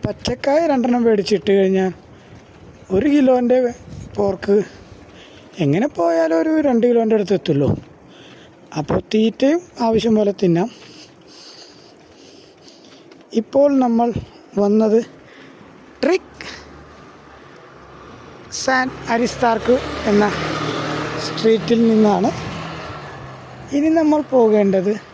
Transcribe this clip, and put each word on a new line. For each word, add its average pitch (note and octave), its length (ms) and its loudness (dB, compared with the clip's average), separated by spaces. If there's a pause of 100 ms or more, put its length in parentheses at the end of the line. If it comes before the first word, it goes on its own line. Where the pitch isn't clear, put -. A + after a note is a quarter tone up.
പച്ചക്കായ B3 560 -2 (100)
രണ്ടെണ്ണം B3 360 0
മേടിച്ചിട്ട് G#3 500 0
കഴിഞ്ഞാൽ F#3+ 340 2 (1040)
ഒരു A3+ 180 2
കിലോൻ്റെ B3 600 2 (420)
പോർക്ക് G3+ 400 0 (1080)
എങ്ങനെ D#3+ 240 2 (100)
പോയാലും E4 440 0
ഒരു D#4+ 100 0 (160)
രണ്ട് A#3+ 200 2
കിലോൻ്റെ A3+ 300 2
അടുത്ത് G3+ 200 0
എത്തുള്ളൂ. C#3+ 300 0 (1120)
അപ്പോൾ D3 180 -4 (160)
തീറ്റയും B3+ 480 0 (240)
ആവശ്യം A3+ 340 0
പോലെ G3+ 220 0
തിന്നാം. F3+ 280 0 (2750)
ഇപ്പോൾ C#4+ 280 2 (140)
നമ്മൾ A#3 240 2 (540)
വന്നത് G#3+ 380 4 (1040)
ട്രിക് - 440 -4 (2250)
സാൻ C4 260 0 (240)
അരിസ്താർക്ക് A#3 640 0 (340)
എന്ന G#3 200 2 (920)
സ്ട്രീറ്റിൽ A3+ 640 0
നിന്നാണ്. G#3+ 420 2 (1500)
ഇനി D4+ 120 2 (100)
നമ്മൾ D4+ 220 2 (140)
പോകേണ്ടത് G#3 580 4 (200)